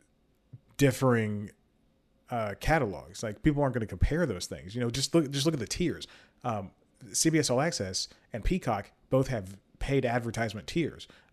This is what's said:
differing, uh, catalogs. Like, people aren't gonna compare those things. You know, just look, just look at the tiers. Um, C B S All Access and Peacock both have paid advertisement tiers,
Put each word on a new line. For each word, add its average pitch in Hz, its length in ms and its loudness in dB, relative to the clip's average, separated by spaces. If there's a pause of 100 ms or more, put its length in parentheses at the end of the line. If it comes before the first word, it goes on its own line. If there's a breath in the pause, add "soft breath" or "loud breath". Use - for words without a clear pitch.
(760)
differing, 113 720 4 (800)
uh, 110 300 -4
catalogs. 110 640 -2
Like, 107 180 -8
people 143 220 4
aren't 123 100 0
gonna 110 120 -2
compare 131 400 2
those 92 200 -6
things. 90 300 -12
You 127 40 -4
know, 120 100 0
just 135 220 -4
look, 156 200 4
just 139 120 0
look 160 100 2
at 127 60 -4
the 98 60 -4
tiers. 127 400 -2 (380 soft breath)
Um, 104 260 -4 (420)
C - 180 4
B 156 100 4
S 131 100 0
All 127 100 4
Access 104 460 -2 (260 soft breath)
and 107 120 -6
Peacock 123 480 0 (160)
both 131 180 4
have 101 300 -6 (240)
paid 135 260 2
advertisement 117 640 -2
tiers, - 400 -4 (240 soft breath)